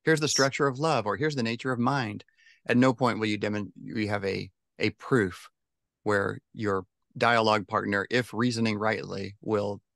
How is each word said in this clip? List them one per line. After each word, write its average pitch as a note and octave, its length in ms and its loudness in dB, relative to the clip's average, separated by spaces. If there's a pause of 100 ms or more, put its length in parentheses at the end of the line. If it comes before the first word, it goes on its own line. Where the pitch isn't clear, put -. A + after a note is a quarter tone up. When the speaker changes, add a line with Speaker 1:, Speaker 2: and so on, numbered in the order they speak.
Speaker 1:
"Here's D#3 160 2
the D3+ 60 0
Speaker 2:
S- C#3+ 60 -2
Speaker 1:
structure C#3 360 2
of C3 120 -2
love," C#3+ 260 0
or, G2+ 100 0
"Here's D3 200 -2
the B2+ 80 -2
nature A#2 280 -4
of A#2+ 80 -2
mind." B2 460 -2 (400)
At A#2+ 100 2
no B2+ 180 6
point A#2 260 2
will A2 80 0
you G#2 100 0
demon-, G#2 340 -2 (100)
you G#2 280 -4
have G2+ 160 -4
a, F#2+ 260 -4 (280)
a G#2+ 120 0
proof - 580 -2 (540)
where G#2 360 0 (140)
your G2 320 -2 (320)
dialogue A2+ 520 4
partner, G2+ 400 0
if A#2+ 240 -2
reasoning A2+ 440 0
rightly, G2+ 640 -4
will G#2 400 -2 (140)